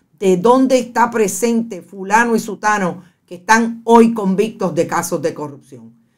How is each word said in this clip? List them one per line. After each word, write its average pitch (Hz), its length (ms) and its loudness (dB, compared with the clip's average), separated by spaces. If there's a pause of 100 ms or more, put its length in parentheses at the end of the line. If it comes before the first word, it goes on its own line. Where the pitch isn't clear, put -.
(200)
de 190 180 2
dónde 254 420 4
está 233 320 -2
presente 226 720 -2
fulano 208 540 -2
y 202 40 0
sutano 202 640 -4 (220)
que 175 100 -18
están 226 480 0
hoy 233 300 6
convictos 190 600 -2
de 165 120 0
casos 170 340 -4
de 160 120 -4
corrupción. 131 600 -16 (240)